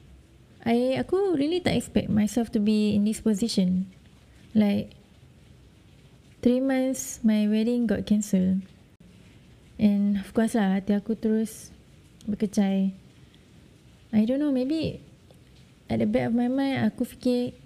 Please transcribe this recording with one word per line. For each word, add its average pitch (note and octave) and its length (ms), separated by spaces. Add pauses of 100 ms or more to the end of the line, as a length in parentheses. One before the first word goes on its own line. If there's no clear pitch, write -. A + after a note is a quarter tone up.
(640)
I, B3 380
aku F#4+ 320
really D4+ 240
tak E4+ 240
expect - 320
myself G#3+ 400
to A3 80
be G#3+ 320
in G#3 160
this G#3+ 160
position. F#3+ 640 (640)
Like, G#3 400 (1500)
three B3 160
months, C4 640
my G#3+ 240
wedding A3+ 400
got G3 160
cancelled. F#3+ 580 (1160)
And G3+ 400
of - 100
course A3+ 220
lah, G3 240
hati G3+ 160
aku G3+ 240
terus A3 560 (560)
berkecai. G3 640 (1200)
I G#3+ 160
don't C4 80
know, D4 160
maybe C4+ 480 (880)
at A3+ 100
the A3+ 80
back B3 220
of A#3 80
my B3 160
mind, C4+ 320
aku - 160
fikir, B3 640